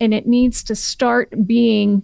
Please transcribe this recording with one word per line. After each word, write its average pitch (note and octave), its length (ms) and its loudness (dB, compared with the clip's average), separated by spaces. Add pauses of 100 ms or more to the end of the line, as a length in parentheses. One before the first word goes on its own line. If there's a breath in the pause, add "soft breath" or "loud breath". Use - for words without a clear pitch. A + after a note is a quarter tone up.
and A3 140 2
it - 120 -4
needs B3 380 2
to A3+ 120 -6
start - 560 -2 (140)
being G#3 580 2